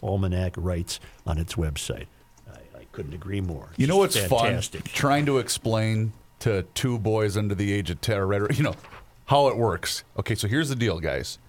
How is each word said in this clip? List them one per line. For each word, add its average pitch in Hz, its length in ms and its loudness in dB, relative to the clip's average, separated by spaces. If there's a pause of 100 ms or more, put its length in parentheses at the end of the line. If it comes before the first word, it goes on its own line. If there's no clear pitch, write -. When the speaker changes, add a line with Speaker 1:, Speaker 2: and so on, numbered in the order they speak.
Speaker 1:
Almanac 92 540 0
writes 87 440 -4 (260)
on 80 100 0
its 80 200 -4
website. 76 500 -4 (440)
I, - 280 -20
I - 140 -20
couldn't 76 200 -10
agree 95 300 -6
more. 82 340 -6
Speaker 2:
You 123 80 2
Speaker 1:
It's 139 60 4
Speaker 2:
know 185 80 4
what's 190 180 4
Speaker 1:
fantastic. 104 720 2
Speaker 2:
fun? - 60 -12
Trying 143 320 2
to 139 120 2
explain 110 760 0 (240)
to 101 240 2 (100)
two 123 260 0
boys 107 380 2
under 104 180 0
the 101 200 0
age 92 160 -2
of 85 100 -6
ten 110 160 0
or 98 100 0
right, 101 300 2
you 131 80 2
know, 90 120 -2 (500)
how 143 220 6
it 110 100 0
works. 104 440 0 (140)
Okay, 107 200 -2
so 107 120 -2
here's 139 220 0
the 135 60 -2
deal, 107 220 0
guys. 69 400 -4 (100)